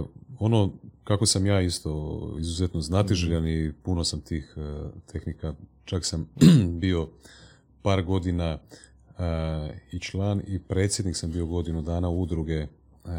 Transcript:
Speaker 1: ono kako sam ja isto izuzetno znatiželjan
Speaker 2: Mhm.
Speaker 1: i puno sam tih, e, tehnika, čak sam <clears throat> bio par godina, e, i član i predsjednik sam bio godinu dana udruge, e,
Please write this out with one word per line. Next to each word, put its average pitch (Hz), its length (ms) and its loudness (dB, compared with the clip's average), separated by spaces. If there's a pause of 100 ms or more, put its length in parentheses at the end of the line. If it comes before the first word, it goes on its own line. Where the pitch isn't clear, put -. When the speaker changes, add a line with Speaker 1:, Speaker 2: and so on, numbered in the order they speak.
(400)
Speaker 1:
ono 107 320 4 (320)
kako 104 220 2
sam 95 200 2
ja 98 160 4
isto 85 280 -2 (500)
izuzetno 85 420 -2
znatiželjan 87 600 0
Speaker 2:
Mhm. 80 60 0
Speaker 1:
i 78 240 -2
puno 90 300 -2
sam 76 180 -4
tih, - 340 -8
e, 80 60 -8 (460)
tehnika, 78 460 -8 (320)
čak 90 200 -4
sam - 240 -6 (240)
<clears throat> 87 280 4
bio 87 280 0 (720)
par 95 220 2
godina, 87 560 0 (500)
e, - 100 -20 (720)
i 90 80 -6
član 101 480 -2
i 98 120 -4
predsjednik 95 560 0
sam 85 160 -4
bio 85 140 -2
godinu 82 360 -2
dana 85 280 -2
udruge, 80 460 -2
e, 76 120 -4 (520)